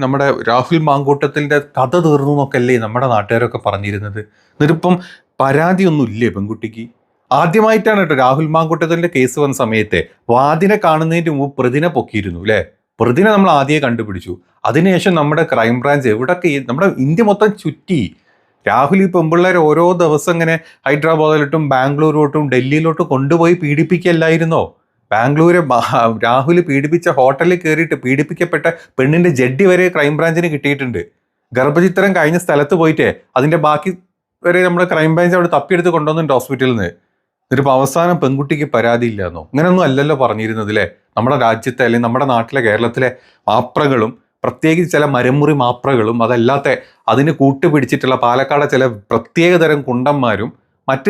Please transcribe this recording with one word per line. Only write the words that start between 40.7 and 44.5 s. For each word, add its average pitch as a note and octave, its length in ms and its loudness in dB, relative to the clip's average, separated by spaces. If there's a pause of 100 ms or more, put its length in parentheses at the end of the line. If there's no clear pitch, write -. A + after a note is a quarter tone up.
ല്ലേ? G#2 100 0 (340)
നമ്മുടെ C3 260 0
രാജ്യത്തെ A#2 420 0
അല്ലെങ്കിൽ A#2 220 0
നമ്മുടെ B2+ 240 -2
നാട്ടിലെ A#2+ 340 -2
കേരളത്തിലെ A#2 420 0 (400)
മാപ്രകളും A#2+ 640 0 (320)
പ്രത്യേകിച്ച് D#3+ 520 0